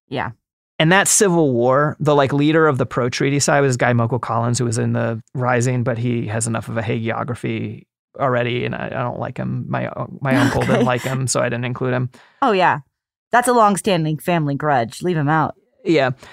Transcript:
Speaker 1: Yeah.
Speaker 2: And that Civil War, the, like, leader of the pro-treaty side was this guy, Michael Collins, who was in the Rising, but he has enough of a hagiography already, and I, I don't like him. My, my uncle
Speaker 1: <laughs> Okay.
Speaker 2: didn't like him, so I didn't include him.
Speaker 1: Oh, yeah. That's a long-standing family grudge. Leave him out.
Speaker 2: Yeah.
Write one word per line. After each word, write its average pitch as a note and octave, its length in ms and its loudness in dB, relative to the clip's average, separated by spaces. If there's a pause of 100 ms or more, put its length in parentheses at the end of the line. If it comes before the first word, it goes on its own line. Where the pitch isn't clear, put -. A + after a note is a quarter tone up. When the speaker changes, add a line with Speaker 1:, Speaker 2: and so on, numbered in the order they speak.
Speaker 1:
Yeah. A2+ 240 -6 (460)
Speaker 2:
And D#3+ 120 4
that F#3+ 160 4
Civil E3+ 460 4
War, C3 480 2
the, D3+ 140 2
like, C#3+ 180 2
leader D#3 340 4
of C#3+ 120 2
the B2 80 0
pro-treaty C#3 520 -2
side C#3+ 220 2
was C#3 100 2
this B2+ 60 0
guy, B2 160 2
Michael A#2 260 0
Collins, A#2 400 -2
who B2 60 -2
was A#2 140 -2
in A#2 160 0
the A#2 280 -4 (120)
Rising, B2 500 0
but A#2+ 120 -2
he A#2 300 -2
has A2 220 -4
enough A2+ 200 -6
of A2+ 80 -6
a A2+ 60 -2
hagiography A2+ 1040 -4 (320)
already, A#2+ 460 0
and B2 100 -4
I, A#2+ 120 -6
I - 40 -8 (120)
don't B2 180 -6
like B2 160 -8
him. B2+ 320 -6
My, B2 200 -4 (320)
my C3+ 160 0
uncle C3 260 2
Speaker 1:
<laughs> - 0 -
Okay. - 100 0
Speaker 2:
didn't B2 140 2
like B2 160 0
him, C3 260 -4
so B2+ 120 -2
I B2 40 0
didn't B2 220 -4
include B2+ 280 -2
him. B2+ 160 -2 (300)
Speaker 1:
Oh, C4+ 120 2
yeah. E3+ 280 2 (500)
That's A#3+ 160 4
a B3 60 4
long-standing F#3+ 640 2
family D3+ 380 -2
grudge. C3+ 460 0
Leave F3 140 0
him C#3+ 120 0
out. D#3 260 2 (300)
Speaker 2:
Yeah. D3 260 2 (220)